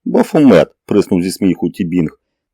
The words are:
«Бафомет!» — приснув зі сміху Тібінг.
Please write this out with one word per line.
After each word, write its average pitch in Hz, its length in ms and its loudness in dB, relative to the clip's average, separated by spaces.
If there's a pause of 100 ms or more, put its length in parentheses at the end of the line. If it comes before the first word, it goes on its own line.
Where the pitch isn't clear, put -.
«Бафомет!» — 147 640 2 (180)
приснув 95 360 0
зі 92 80 -4
сміху 90 400 -2
Тібінг. 85 500 -6 (340)